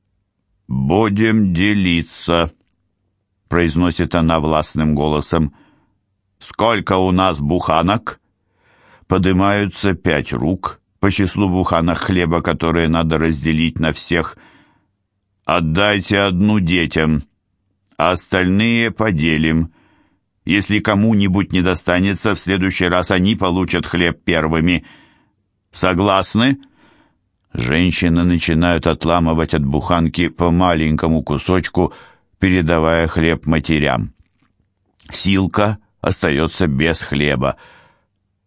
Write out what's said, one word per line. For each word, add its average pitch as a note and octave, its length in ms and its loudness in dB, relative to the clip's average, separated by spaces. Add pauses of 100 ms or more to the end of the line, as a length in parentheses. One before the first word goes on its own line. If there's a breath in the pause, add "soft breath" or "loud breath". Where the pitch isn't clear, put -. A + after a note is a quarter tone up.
(680)
"Будем G2+ 840 2
делиться", E2+ 1000 0 (960)
произносит E2+ 640 0
она E2 260 2
властным D2+ 560 0
голосом. D2+ 600 -2 (840 soft breath)
"Сколько G2+ 580 -2
у F#2 140 2
нас F2+ 280 0
буханок?" E2+ 800 -2 (880 soft breath)
Подымаются F#2+ 840 0
пять D#2 400 -2
рук — D2 460 -4 (240)
по G2+ 80 2
числу G2 380 0
буханок E2+ 480 0
хлеба, F2 440 0
которые E2 460 0
надо D#2+ 300 0
разделить D#2 600 -2
на D#2+ 140 -2
всех. - 460 -4 (1080 soft breath)
"Отдайте F2+ 760 0
одну G2+ 420 2
детям, D#2+ 600 0 (760)
а D#2+ 140 2
остальные G2+ 800 0
поделим. D#2+ 840 0 (720 soft breath)
Если G2+ 340 0
кому-нибудь G2+ 720 0
не F2+ 100 0
достанется, F2+ 720 0
в - 40 -10
следующий F#2 460 -2
раз F2+ 260 0
они G2 240 2
получат F2+ 500 -2
хлеб E2+ 380 -2
первыми. E2 640 0 (880 loud breath)
Согласны?" G2 880 0 (880 soft breath)
Женщины E2+ 720 0
начинают E2+ 640 0
отламывать E2 680 0
от D2+ 120 0
буханки D#2+ 640 0
по F2 220 0
маленькому D#2+ 720 0
кусочку, F2 720 -2 (460 loud breath)
передавая E2 680 2
хлеб D#2+ 380 0
матерям. D2 680 0 (1000)
Силка G2 680 0 (200)
остается D#2+ 680 0
без D2+ 340 0
хлеба. C#2 560 -2 (880 soft breath)